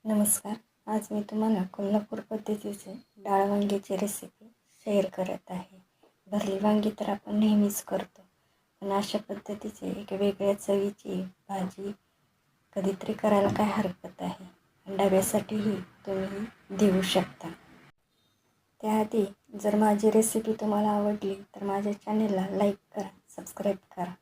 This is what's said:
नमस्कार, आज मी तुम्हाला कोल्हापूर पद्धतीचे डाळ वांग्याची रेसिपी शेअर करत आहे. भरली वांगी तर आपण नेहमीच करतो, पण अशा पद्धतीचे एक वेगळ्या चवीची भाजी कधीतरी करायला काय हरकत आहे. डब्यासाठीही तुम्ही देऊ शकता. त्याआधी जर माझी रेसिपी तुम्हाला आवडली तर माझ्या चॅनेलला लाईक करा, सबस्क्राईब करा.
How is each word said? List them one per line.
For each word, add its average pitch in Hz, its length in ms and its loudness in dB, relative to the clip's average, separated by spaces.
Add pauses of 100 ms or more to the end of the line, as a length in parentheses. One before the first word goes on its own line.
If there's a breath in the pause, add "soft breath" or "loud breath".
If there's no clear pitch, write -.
नमस्कार, 208 500 0 (320)
आज 214 240 -2
मी 214 180 -2
तुम्हाला 214 320 2 (120)
कोल्हापूर 208 480 -2
पद्धतीचे 214 720 -8 (260)
डाळ 196 320 2
वांग्याची 202 460 0
रेसिपी 202 500 -6 (400)
शेअर 202 280 2
करत 190 380 -6
आहे. 185 260 -10 (500 soft breath)
भरली 196 320 -2
वांगी 208 300 4 (100)
तर 214 100 -4
आपण 208 260 -4
नेहमीच 208 480 4
करतो, - 380 -6 (600)
पण 196 100 -4
अशा 202 260 0 (120)
पद्धतीचे 208 640 -8
एक 196 220 -6
वेगळ्या 196 420 0
चवीची 202 680 -2 (280)
भाजी 196 420 -6 (840)
कधीतरी 196 380 -2
करायला 208 360 4
काय 208 220 2
हरकत 190 500 -4
आहे. 180 240 -8 (420)
डब्यासाठीही 196 880 2 (300)
तुम्ही 196 400 -4 (320)
देऊ 190 260 4
शकता. 185 460 -2 (1300)
त्याआधी 214 440 2 (360)
जर 208 160 2
माझी 214 340 6
रेसिपी 220 500 2
तुम्हाला 208 300 2
आवडली 208 420 0
तर 202 300 -12
माझ्या 202 320 -2
चॅनेलला 208 560 0
लाईक 202 260 2 (180)
करा, 196 140 -6 (260)
सबस्क्राईब 196 420 -4 (180)
करा. 180 260 -6